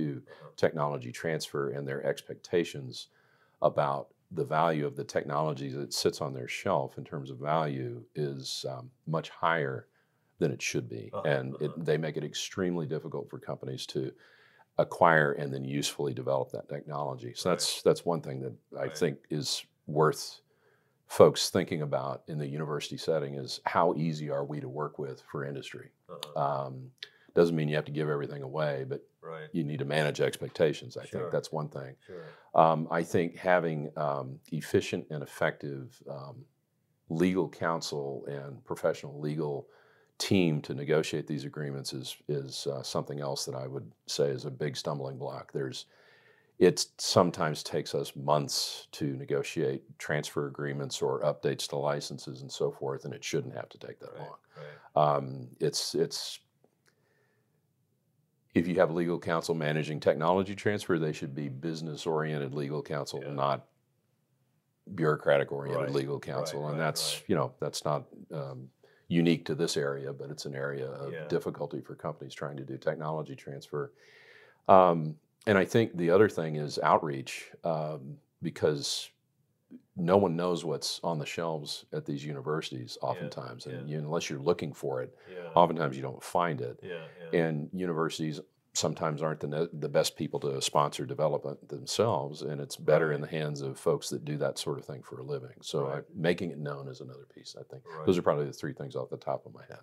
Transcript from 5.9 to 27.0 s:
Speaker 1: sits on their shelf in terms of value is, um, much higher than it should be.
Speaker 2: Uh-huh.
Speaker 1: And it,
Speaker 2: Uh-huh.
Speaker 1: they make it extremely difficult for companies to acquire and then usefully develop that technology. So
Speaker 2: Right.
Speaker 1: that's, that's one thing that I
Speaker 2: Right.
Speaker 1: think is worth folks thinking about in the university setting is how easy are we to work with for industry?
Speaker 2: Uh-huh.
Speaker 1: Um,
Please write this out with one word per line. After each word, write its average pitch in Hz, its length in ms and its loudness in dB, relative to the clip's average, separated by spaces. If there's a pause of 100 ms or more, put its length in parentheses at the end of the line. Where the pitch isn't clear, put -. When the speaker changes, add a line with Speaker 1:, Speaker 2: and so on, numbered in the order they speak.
Speaker 1:
sits - 260 0
on 69 140 -2
their 62 160 -8
shelf 76 480 0
in 69 80 -10
terms 69 240 -8
of 65 80 -10
value 65 680 -2 (100)
is, 69 540 -6
um, 64 240 -8 (160)
much 78 220 -2
higher 76 580 0 (520)
than 80 120 2
it - 100 -6
should 62 280 -2
be. 57 240 -10
Speaker 2:
Uh-huh. - 120 -4
Speaker 1:
And - 360 2
it, - 100 0
Speaker 2:
Uh-huh. - 120 -8
Speaker 1:
they 76 140 4
make 78 200 -2
it 76 80 -2
extremely 87 600 -2
difficult 73 420 -6
for 76 100 -10
companies 67 460 -8
to 65 260 -4 (640)
acquire 78 540 6
and 71 220 -2
then 67 100 -4
usefully 71 500 -2
develop 65 380 0
that - 160 -8
technology. 71 680 -6
So - 140 0
Speaker 2:
Right. 87 40 4
Speaker 1:
that's, - 300 -2
that's 92 220 6
one 85 160 2
thing 67 200 -8
that 65 120 -6 (240)
I 69 100 -4
Speaker 2:
Right. - 100 -8
Speaker 1:
think 73 220 2 (100)
is 73 340 -2 (240)
worth 76 540 2 (640)
folks - 460 8
thinking 85 320 0
about 67 440 -2
in 78 120 -6
the 73 80 -2
university 73 500 -6
setting 73 380 0
is 67 300 -8
how 87 280 4
easy 76 380 0
are 71 120 0
we 73 160 -6
to - 100 -8
work 73 280 -6
with 67 240 -8
for 71 240 -6
industry? 67 460 -10 (180)
Speaker 2:
Uh-huh. 73 560 -2
Speaker 1:
Um, 65 260 -12 (440)